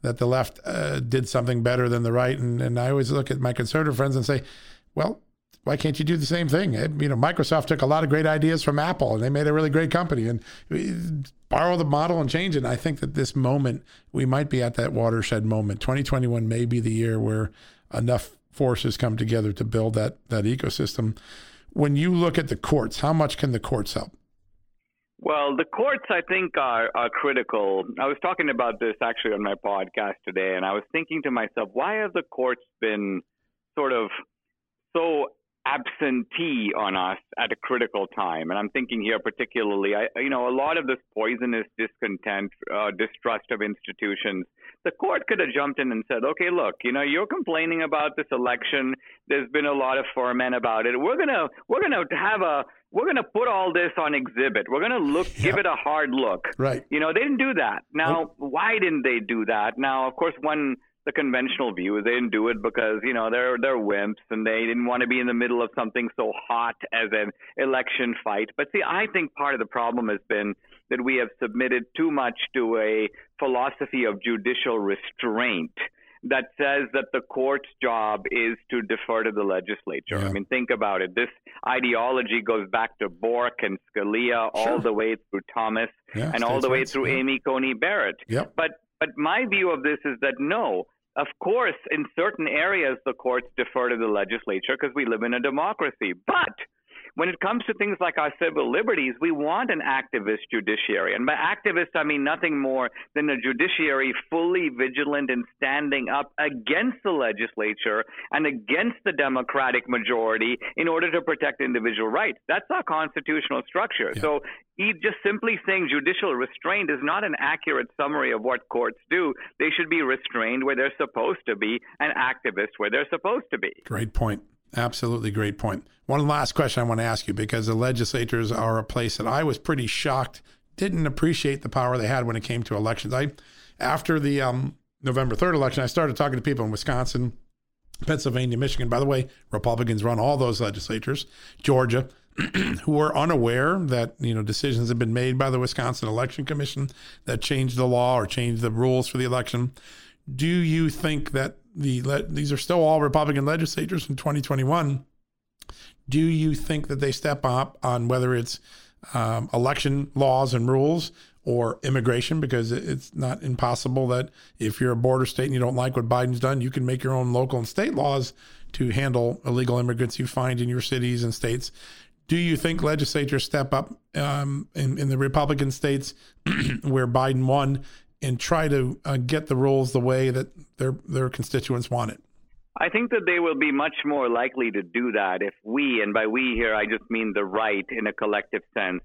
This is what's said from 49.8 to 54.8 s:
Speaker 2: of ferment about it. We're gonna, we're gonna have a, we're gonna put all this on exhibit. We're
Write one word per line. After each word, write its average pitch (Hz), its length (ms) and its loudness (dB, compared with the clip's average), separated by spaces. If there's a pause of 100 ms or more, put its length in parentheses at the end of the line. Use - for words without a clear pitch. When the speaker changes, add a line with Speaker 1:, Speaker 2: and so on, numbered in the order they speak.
Speaker 2:
of 135 160 -2
ferment 123 400 0
about 113 320 0
it. 123 120 2
We're 214 200 0
gonna, 254 300 0 (200)
we're 277 140 2
gonna 247 300 0
have 190 280 0
a, 151 240 0 (280)
we're 226 140 0
gonna 277 160 2
put 240 240 0
all 190 260 2
this 175 260 -2
on 151 160 0
exhibit. 120 540 0
We're 135 120 0